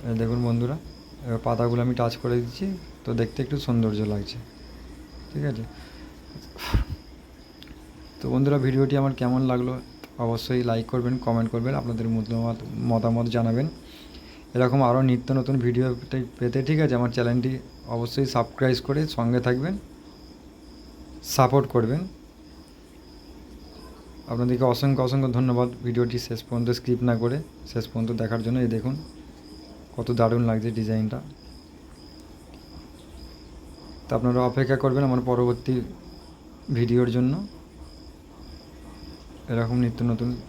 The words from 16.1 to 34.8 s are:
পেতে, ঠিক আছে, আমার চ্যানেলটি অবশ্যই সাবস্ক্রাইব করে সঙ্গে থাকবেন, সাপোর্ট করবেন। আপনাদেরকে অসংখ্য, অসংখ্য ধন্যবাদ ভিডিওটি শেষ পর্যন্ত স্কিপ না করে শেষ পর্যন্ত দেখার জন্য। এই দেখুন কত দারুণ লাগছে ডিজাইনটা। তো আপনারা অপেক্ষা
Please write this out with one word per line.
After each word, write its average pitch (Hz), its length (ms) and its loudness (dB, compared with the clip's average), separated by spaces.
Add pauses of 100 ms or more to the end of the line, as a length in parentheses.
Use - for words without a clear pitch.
পেতে, 123 280 0
ঠিক 156 160 4
আছে, 127 160 4
আমার 120 160 2
চ্যানেলটি 123 360 2 (440)
অবশ্যই 117 400 0
সাবস্ক্রাইব 123 420 2 (100)
করে 139 140 0 (160)
সঙ্গে 120 300 2
থাকবেন, 131 260 0 (1600)
সাপোর্ট 135 300 6 (100)
করবেন। 120 260 4 (2250)
আপনাদেরকে 123 420 2
অসংখ্য, 135 320 4
অসংখ্য 131 320 2
ধন্যবাদ 123 320 4 (160)
ভিডিওটি 120 320 2 (100)
শেষ 113 200 -4
পর্যন্ত 120 220 0 (100)
স্কিপ 123 200 0 (100)
না 117 120 4
করে 120 160 2 (340)
শেষ 117 180 -2
পর্যন্ত 113 200 -2 (120)
দেখার 113 240 0
জন্য। 123 200 2
এই 110 100 2
দেখুন 123 200 -2 (1000)
কত 113 120 -4 (120)
দারুণ 117 300 4
লাগছে 113 200 0 (100)
ডিজাইনটা। 110 400 0 (2750)
তো - 120 -6
আপনারা 123 220 2 (100)
অপেক্ষা 131 340 2